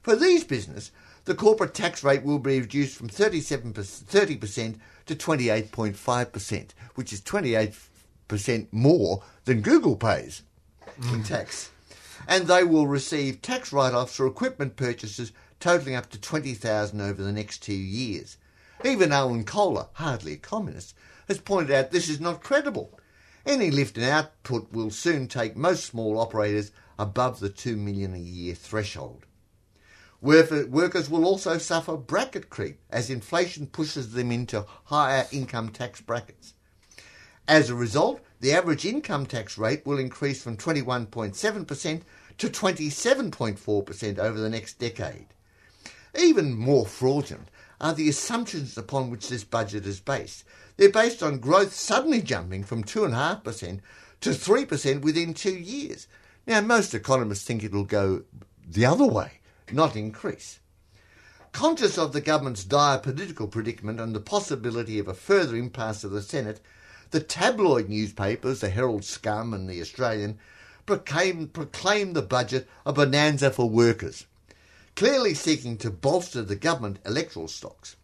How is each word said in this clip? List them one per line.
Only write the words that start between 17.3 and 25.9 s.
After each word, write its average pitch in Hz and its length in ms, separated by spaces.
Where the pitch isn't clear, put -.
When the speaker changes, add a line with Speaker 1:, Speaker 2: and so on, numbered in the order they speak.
Speaker 1:
next 104 300
two 101 120
years. 95 640
Even 202 300
Alan 123 320
Kohler, 175 480
hardly 110 400
a 73 40
communist, - 560
has 196 120
pointed 170 340
out 135 180
this 170 180
is 147 100
not 170 240
credible. 277 560
Any 247 260
lift 139 260
in 117 60
output 139 680
will 110 200
soon 143 360
take 110 280
most 165 300
small 110 340